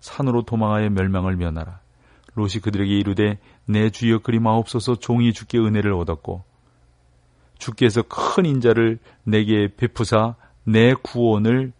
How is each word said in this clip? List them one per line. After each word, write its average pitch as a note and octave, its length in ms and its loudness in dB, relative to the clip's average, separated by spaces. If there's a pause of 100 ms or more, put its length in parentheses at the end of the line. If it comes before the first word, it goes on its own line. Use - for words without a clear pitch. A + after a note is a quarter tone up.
산으로 A#2+ 420 -2
도망하여 G#2+ 480 -2
멸망을 F#2+ 460 -2
면하라." E2+ 440 -6 (540)
롯이 G2+ 280 -2
그들에게 G2+ 300 -2
이르되, G2+ 460 0 (280)
"내 G#2+ 240 2
주여, A2+ 280 0
그리 A2+ 220 -2
마옵소서. A#2 560 -2
종이 A#2+ 360 0
주께 - 260 -4
은혜를 G#2 340 0
얻었고 F2 520 -6 (1120)
주께서 A#2 440 0
큰 - 440 -2
인자를 A2+ 520 2 (240)
내게 G#2+ 540 2
베푸사 A2+ 580 -2 (300)
내 A2+ 300 6
구원을, A#2+ 840 0